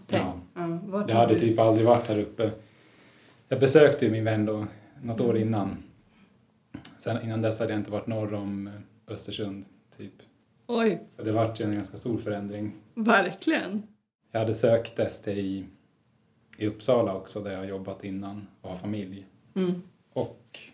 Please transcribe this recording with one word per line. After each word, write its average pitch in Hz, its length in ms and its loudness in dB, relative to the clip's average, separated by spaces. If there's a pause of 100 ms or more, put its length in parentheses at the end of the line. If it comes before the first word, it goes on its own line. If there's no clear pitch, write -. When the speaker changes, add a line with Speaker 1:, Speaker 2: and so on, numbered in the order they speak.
Speaker 1:
T? 196 100 -2
Speaker 2:
Ja. - 180 -2 (200)
Speaker 1:
Ja, 170 300 -4
vart 185 240 -4
Speaker 2:
Jag 110 60 0
Speaker 1:
var 117 80 6
Speaker 2:
hade 113 120 6
Speaker 1:
du? 107 60 4
Speaker 2:
typ 110 180 4
aldrig 113 280 6
varit 120 200 6
här 107 140 0
uppe. 107 300 -2 (1000)
Jag 120 120 -2
besökte 139 440 8
ju 110 60 4
min 110 140 0
vän 110 220 2
då 107 200 -2 (360)
något 117 180 -4
år 117 160 2
Speaker 1:
Mm. 110 120 2
Speaker 2:
innan. 98 280 -2 (1200)
Sen 113 260 -4
innan 113 180 -2
dess 110 180 0
hade 110 120 0
jag 107 80 0
inte 101 100 -8
varit 104 160 -4
norr 107 280 -2
om, 101 320 -6
eh, 101 60 -12 (400)
Östersund, 98 520 -8 (320)
typ. 101 160 -16 (540)
Speaker 1:
Oj. 226 420 0
Speaker 2:
Så - 140 -16
det 107 100 0
vart 113 280 0
ju 107 40 -2
en 104 100 -2
ganska 101 220 -6
stor 113 220 -4
förändring. 104 540 -6 (220)
Speaker 1:
Verkligen. 202 880 0 (500)
Speaker 2:
Jag 110 80 0
hade 110 140 0
sökt 113 440 2
S - 240 -2
T 104 100 -4
i, 98 340 -4 (920)
i 107 80 -2
Uppsala 107 500 2
också, - 240 -10
där 98 100 -8
jag 95 80 -8
har 95 60 -8
jobbat 98 400 -10
innan 98 420 -10 (140)
och 95 100 -12
har 92 60 -10
familj. 98 500 -8 (280)
Speaker 1:
Mm. 180 280 0 (300)
Speaker 2:
Och - 460 -8 (160)